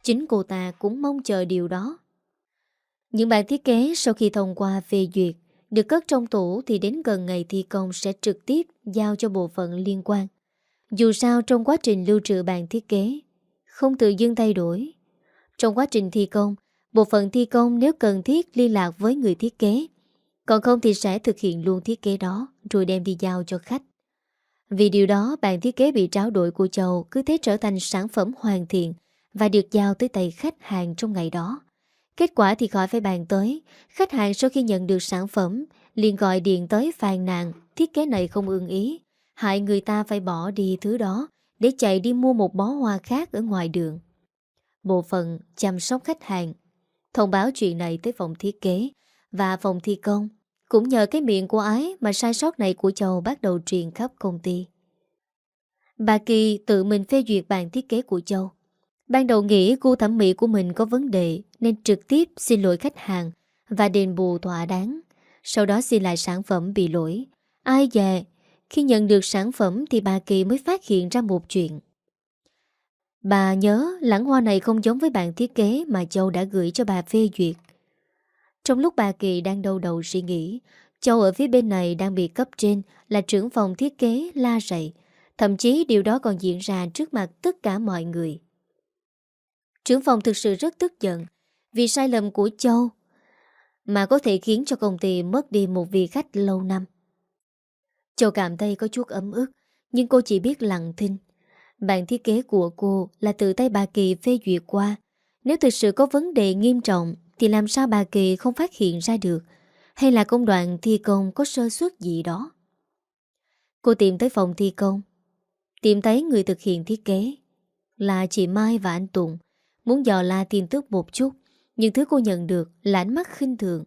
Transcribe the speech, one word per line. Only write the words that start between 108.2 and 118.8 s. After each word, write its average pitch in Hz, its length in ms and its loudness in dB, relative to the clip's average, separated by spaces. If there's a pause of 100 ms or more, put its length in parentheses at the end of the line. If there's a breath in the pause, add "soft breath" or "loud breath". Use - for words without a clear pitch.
không 247 180 -2
phát 339 200 -4
hiện 175 260 -2
ra 226 180 -2
được? 175 220 -2 (560 soft breath)
Hay 269 160 4
là 220 120 6
công 240 220 2
đoạn 180 360 0
thi 220 160 2
công 196 340 0
có 285 140 -2
sơ 233 240 -2
suất 349 300 -4
gì 170 240 -4
đó? 190 280 -6 (1300)
Cô 233 120 4
tìm 190 240 2
tới 247 120 0
phòng 185 280 0
thi 196 120 0
công, 196 320 -2 (800)
tìm 208 200 4
thấy 233 220 2
người 247 200 2
thực 185 180 -2
hiện 175 240 -2
thiết 214 200 -6
kế 214 300 -2 (600)
là 190 280 -2
chị 185 220 -2
Mai 214 300 0
và 196 140 -2